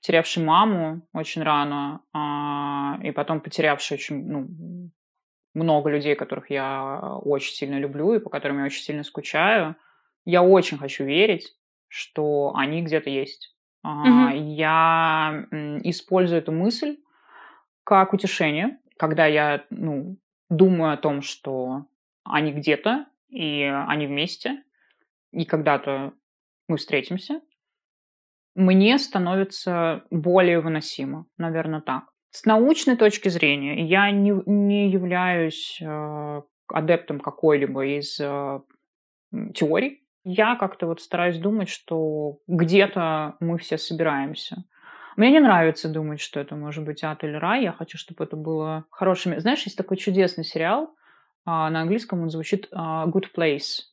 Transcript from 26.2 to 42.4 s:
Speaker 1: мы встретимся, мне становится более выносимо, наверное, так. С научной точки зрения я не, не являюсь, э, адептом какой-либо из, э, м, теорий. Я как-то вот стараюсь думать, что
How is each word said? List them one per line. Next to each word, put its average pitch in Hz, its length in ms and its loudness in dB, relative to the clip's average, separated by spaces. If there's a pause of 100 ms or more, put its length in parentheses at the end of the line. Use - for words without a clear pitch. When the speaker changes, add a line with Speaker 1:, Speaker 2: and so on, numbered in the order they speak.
Speaker 1:
мы 160 100 0
встретимся, - 640 -6 (1120)
мне 190 440 6
становится 180 1120 -2
более 175 480 4
выносимо, 156 680 -6 (120)
наверное, 160 440 -4
так. - 220 -6 (280)
С - 140 -10
научной 247 500 4
точки 208 340 4
зрения 147 560 0
я 196 260 4
не, 202 220 4 (120)
не 202 440 2
являюсь, 180 920 0
э, 151 600 -8 (260)
адептом 156 520 0
какой-либо 139 640 0 (120)
из, 143 220 -8
э, 139 400 -4 (760)
м, - 200 -8
теорий. 185 500 0 (200)
Я 214 320 0
как-то 190 300 -6
вот 165 160 -6
стараюсь 175 360 -2
думать, 196 320 -2
что 151 680 -4 (100)